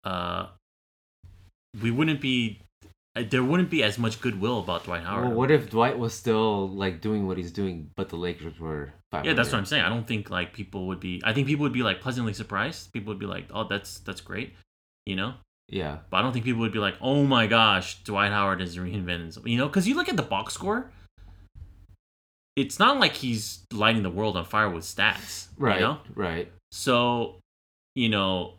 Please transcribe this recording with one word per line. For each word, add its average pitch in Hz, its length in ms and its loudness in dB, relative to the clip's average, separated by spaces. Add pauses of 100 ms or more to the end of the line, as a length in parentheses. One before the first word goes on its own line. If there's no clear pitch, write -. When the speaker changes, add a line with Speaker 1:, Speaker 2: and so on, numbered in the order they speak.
Speaker 1:
Uh, 90 440 -4 (1300)
we 113 100 0
wouldn't 147 320 2
be, 123 380 0 (540)
uh, 117 140 -2
there 127 160 4
wouldn't 175 260 4
be 156 120 4
as 104 160 2
much 113 220 0
goodwill 110 400 0
about 87 240 -4
Dwight 87 180 -4
Howard. 101 240 -2
Speaker 2:
Well, 120 80 0
what 127 160 2
if 143 180 6
Dwight 117 300 2
was 113 160 -2
still, 110 540 2
like, 95 340 -2
doing 107 240 0
what 92 100 -2
he's 85 160 -6
doing, 87 440 -4
but 95 120 -4
the - 80 -8
Lakers 85 420 -6
were 76 360 -6 (180)
Speaker 1:
Yeah, 76 100 -2
that's 160 140 2
what - 0 -
Speaker 2:
five - 0 -
hundred? 120 220 2
Speaker 1:
I'm 98 80 -2
saying. 135 180 2
I 85 60 2
don't 113 180 -2
think, 107 220 -4
like, 90 240 -4
people 95 340 -8
would 92 120 -6
be, 90 240 -6
I 110 80 2
think 135 140 2
people 143 180 0
would 135 80 0
be, 123 100 -2
like, 95 180 0
pleasantly 120 320 -2
surprised. 101 600 -6
People 107 200 -6
would 98 80 -8
be 107 60 -6
like, 92 260 -8
"Oh, 107 120 -4
that's, 98 360 -6
that's - 200 -10
great," 98 340 -10 (500)
you 95 120 -4
know? 107 180 -4 (340)
Speaker 2:
Yeah. 78 300 -4 (120)
Speaker 1:
But 92 80 2
I 98 40 4
don't 127 100 0
think 120 120 -4
people 120 160 0
would 113 120 0
be 110 60 -2
like, 101 220 0
"Oh 143 240 4
my 123 240 4
gosh, 107 560 4
Dwight 101 260 2
Howard 98 300 2
has 87 160 -6
reinvented 90 440 -4
himself," 82 280 -12
you 120 100 2
know? 139 100 0
'Cause 185 200 2
you 277 80 2
look 359 120 0
at 294 80 0
the 156 60 2
box - 320 -4
score, 220 380 -4 (1600)
it's 139 240 -2
not 262 220 6
like 180 140 4
he's 117 580 -4
lighting 110 320 4
the 92 60 0
world 98 260 -2
on 85 80 -2
fire 107 260 2
with 82 140 -6
stats, - 640 -2 (100)
Speaker 2:
Right, 107 220 4
Speaker 1:
you - 60 -
know? 147 120 0 (160)
Speaker 2:
right. 87 380 -4 (180)
Speaker 1:
So, 120 680 0 (560)
you 120 120 2
know 95 500 0